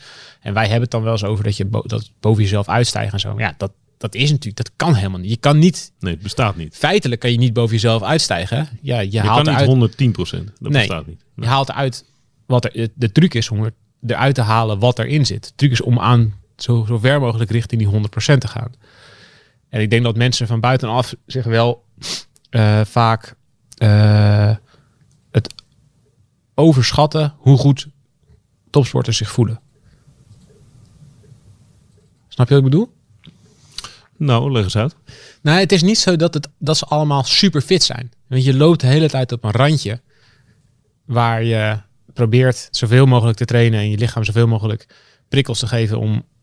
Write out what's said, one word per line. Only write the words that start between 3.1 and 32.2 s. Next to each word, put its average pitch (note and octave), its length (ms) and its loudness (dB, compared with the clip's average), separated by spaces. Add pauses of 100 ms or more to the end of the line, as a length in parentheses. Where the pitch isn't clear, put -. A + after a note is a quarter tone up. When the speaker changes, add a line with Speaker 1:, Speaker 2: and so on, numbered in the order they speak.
Speaker 1:
en G2+ 60 -4
zo. G2+ 140 -6
Maar G#2+ 100 -6
ja, G#2 140 -4
dat, F#2+ 140 -6 (260)
dat - 180 -10
is C#3 140 0
natuurlijk, C3 280 -2
dat - 180 -8
kan E3 180 0
helemaal F#2+ 260 -2
niet. F2+ 100 -8
Je A#2 80 -4
kan D3 220 2
niet - 400 2
Speaker 2:
Nee, F2 140 -6
het D#2+ 100 -10
bestaat G2+ 320 -4
niet. D#2+ 200 -14
Speaker 1:
Feitelijk D3 460 -2
kan A#2+ 100 -2
je A#2 60 0
niet B2 160 2
boven A#2 200 0
jezelf A2+ 300 0
uitstijgen. A#2+ 680 -2 (120)
Ja, C3 180 -4
je G2 120 -4
Speaker 2:
Je A2 80 -2
Speaker 1:
haalt G#2 160 0
Speaker 2:
kan D3 80 4
niet D#3 100 -2
Speaker 1:
eruit C#3 140 2
Speaker 2:
honderdtien B2+ 440 2
procent. F2+ 480 -8
Dat - 120 -8
Speaker 1:
Nee. B2 160 2
Speaker 2:
bestaat D#2+ 200 -8
niet. E2 160 -18 (120)
Nee. A#2 100 -8
Speaker 1:
Je A#2 60 -2
haalt C3+ 200 -2
uit C3+ 340 -6 (400)
wat B2 200 0
er, A2+ 300 -6
de A#2 160 -2
truc F3 220 4
is A2+ 160 -4
om G#2+ 140 -2
er, G#2+ 100 -6 (340)
eruit C3 280 0
te B2+ 60 0
halen A2 380 0
wat A#2+ 200 0
erin C3 260 0
zit. - 220 -4
De - 80 -20
truc C#3+ 160 2
is A2+ 100 0
om A#2+ 180 0
aan A#2 340 2 (240)
zo, A#2 300 -2
zo A#2 100 -2
ver C3 220 2
mogelijk A#2 320 -2
richting A2+ 300 -2
die G#2 80 0
honderd G#2 220 -2
procent C3 300 2
te - 60 -6
gaan. A2+ 240 -10 (1000)
En G#2+ 120 -4
ik G#2+ 80 0
denk A#2 140 2
dat A#2 120 -2
mensen A#2+ 320 0
van A#2 120 -2
buitenaf B2 560 -2 (100)
zich B2 200 -8
wel, A#2 380 0 (640)
eh, G#2+ 360 2
vaak, A2+ 500 -2 (420)
eh, G#2 800 4 (760)
het - 220 -2 (1000)
overschatten D3 800 2
hoe C3+ 200 6
goed C3+ 300 0 (840)
topsporters B2+ 480 0
zich - 140 -6
voelen. A2+ 280 -2 (2750)